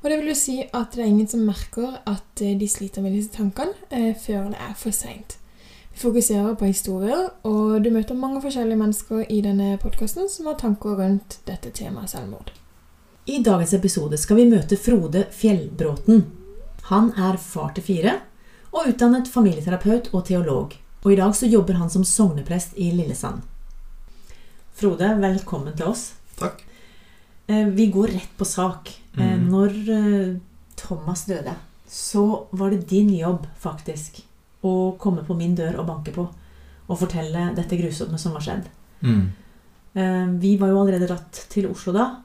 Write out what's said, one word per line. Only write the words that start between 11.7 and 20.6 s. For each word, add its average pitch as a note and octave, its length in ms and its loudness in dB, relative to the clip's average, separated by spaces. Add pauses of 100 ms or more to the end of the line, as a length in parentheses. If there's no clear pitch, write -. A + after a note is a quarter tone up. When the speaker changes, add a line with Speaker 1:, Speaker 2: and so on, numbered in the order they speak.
Speaker 1:
temaet - 360 -10
selvmord. - 420 -12 (760)
Speaker 2:
I C#4 160 -2
dagens F#3 320 4
episode E3 440 0
skal G#3 180 4
vi A#3+ 140 10
møte G3+ 280 4
Frode F#3+ 520 2
Fjellbråten. F3 920 4 (600)
Han A3 320 4
er F#3 200 2
far D3+ 380 -6
til F3 100 -8
fire, G3 360 2 (520)
og D#4+ 140 -2
utdannet B3 420 4
familieterapeut F#3 840 2
og F3+ 100 0
teolog. D#3+ 480 0 (320)